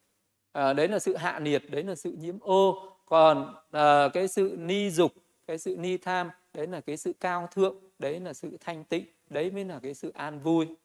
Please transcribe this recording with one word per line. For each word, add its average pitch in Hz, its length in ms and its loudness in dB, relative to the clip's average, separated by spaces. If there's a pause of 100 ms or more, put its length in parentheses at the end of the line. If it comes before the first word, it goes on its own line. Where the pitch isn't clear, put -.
(520)
Ờ, 139 200 2
đấy 151 160 2
là 208 100 0
sự 185 180 0
hạ 170 220 -4
nhiệt, 147 320 0
đấy 143 120 -4
là 190 120 -6
sự 175 260 -8
nhiễm 175 200 -8
ô. 190 480 4 (180)
Còn, 156 480 6 (160)
ờ, 147 440 6
cái 190 140 0
sự 196 300 0
ni 196 320 -2
dục, 160 220 4 (340)
cái 160 120 -8
sự 185 200 -6
ni 185 180 -4
tham, 180 340 -4 (240)
đấy 151 120 -6
là 175 140 -8
cái - 160 -8
sự 175 240 -6
cao 175 340 -4
thượng, 196 220 2 (220)
đấy 156 220 -6
là 180 120 -12
sự 170 280 -12
thanh 160 240 -10
tịnh, 175 200 -4 (260)
đấy 151 200 -2
mới 196 140 -8
là 180 180 -10
cái 139 120 -10
sự - 200 -12
an 147 240 -10
vui. 160 280 2 (180)